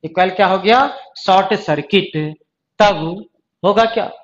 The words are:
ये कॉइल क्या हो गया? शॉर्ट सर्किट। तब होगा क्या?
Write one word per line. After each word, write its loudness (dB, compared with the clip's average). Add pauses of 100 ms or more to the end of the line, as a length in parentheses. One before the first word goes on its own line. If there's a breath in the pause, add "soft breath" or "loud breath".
ये -10
कॉइल 0
क्या 0
हो 0
गया? 2 (300)
शॉर्ट 2
सर्किट। -2 (640)
तब 0 (380)
होगा 2
क्या? -4 (140)